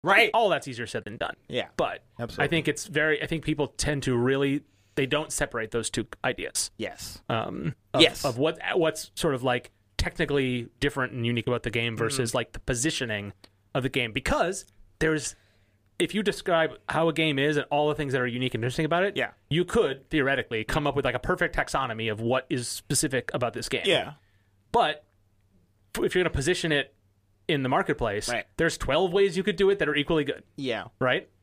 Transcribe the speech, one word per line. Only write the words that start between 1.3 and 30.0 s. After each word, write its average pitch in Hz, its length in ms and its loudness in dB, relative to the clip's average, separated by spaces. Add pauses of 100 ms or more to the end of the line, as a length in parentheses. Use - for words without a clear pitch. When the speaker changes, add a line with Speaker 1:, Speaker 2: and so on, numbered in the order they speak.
Speaker 1:
Yeah. 113 300 -2
Speaker 2:
But 117 260 -2 (160)
Speaker 1:
Absolutely. 131 260 -4
Speaker 2:
I 143 40 0
think 160 200 0
it's - 180 -4
very, 151 360 0
I 143 40 -4
think 160 180 -4
people 151 240 0
tend 147 360 -2
to 127 120 2
really, 139 460 2 (340)
they 135 100 2
don't 147 240 -2
separate 117 420 -4
those 117 180 -2
two 110 160 -2 (180)
ideas. - 540 -4
Speaker 1:
Yes. - 500 -10
Speaker 2:
Um, 139 460 -2 (180)
of, - 80 2
Speaker 1:
Yes. - 240 6
Speaker 2:
of 120 140 0
what, 151 200 0 (180)
what's - 380 0
sort 151 200 0
of, 120 80 -4
like, 123 280 0 (280)
technically 139 680 0 (120)
different 135 320 0
and 120 140 -2
unique 120 200 0
about 120 180 0
the 117 60 -2
game 113 260 -2
versus 117 340 0
Speaker 1:
Mm-hmm. 131 80 -2
Speaker 2:
like, 117 140 -4
the - 80 -12
positioning 117 720 -2 (400)
of 131 80 0
the 127 80 -2
game. 120 220 -2
Because 196 520 -2 (360)
there's, 156 360 0 (600)
if 175 160 -2
you 208 80 -2
describe 165 500 2 (160)
how 165 220 2
a - 20 -6
game 156 260 2
is 147 200 2
and 135 120 -2
all 147 180 2
the 147 60 0
things 147 200 -2
that 127 80 2
are 123 40 0
unique 123 280 -2
and 113 100 -2
interesting 151 220 0
about 170 180 2
it, 202 140 -2
Speaker 1:
Yeah. 117 140 -2 (180)
Speaker 2:
you 175 160 2
could - 420 0
theoretically 131 560 0
come 147 220 -2
up 139 100 0
with, 135 80 0
like, 123 100 2
a 123 40 -2
perfect 180 380 0
taxonomy 117 540 -2
of 107 100 -4
what 127 280 0
is 123 200 -2
specific - 680 -2
about 120 180 -2
this - 160 -8
game. 117 160 -2
Speaker 1:
Yeah. 147 300 0 (580)
Speaker 2:
But 151 320 2 (880)
f-, 226 100 0
if 180 100 0
you're 180 100 4
gonna 160 100 0
position 160 380 0
it 143 220 0 (540)
in 143 140 2
the 127 60 0
marketplace, 127 600 0
Speaker 1:
Right. 113 160 -2 (100)
Speaker 2:
there's 165 220 2
twelve 170 340 2
ways 196 240 4
you 185 60 0
could 196 140 0
do 196 140 4
it 196 80 2
that 151 100 2
are 147 60 0
equally 147 300 2